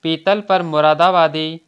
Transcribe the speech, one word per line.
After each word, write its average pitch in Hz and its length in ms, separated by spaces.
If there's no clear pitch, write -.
पीतल 165 380
पर 190 220
मुरादाबादी 160 1040